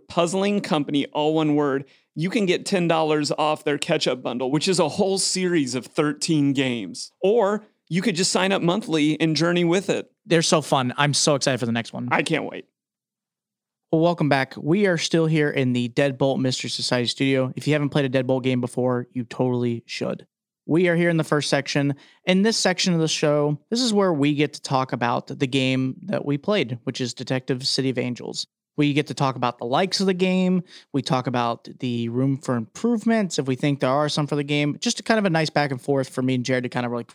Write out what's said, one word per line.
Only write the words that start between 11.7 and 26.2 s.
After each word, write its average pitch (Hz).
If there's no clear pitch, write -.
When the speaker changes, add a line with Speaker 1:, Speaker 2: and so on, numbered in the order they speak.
Speaker 2:
next 117
one. 123
Speaker 1:
I 165
can't 147
wait. -
Speaker 2:
Well, 160
welcome 170
back. 135
We 190
are 175
still 160
here 151
in 131
the 123
Deadbolt 135
Mystery 127
Society 123
studio. 135
If 135
you 147
haven't 147
played 139
a 131
Deadbolt 127
game 127
before, 123
you 123
totally 120
should. -
We 175
are 170
here 170
in 165
the 151
first 147
section. 143
In 185
this 220
section 180
of 165
the 160
show, 147
this 240
is 240
where 196
we 143
get 143
to -
talk 131
about 123
the 139
game 131
that 131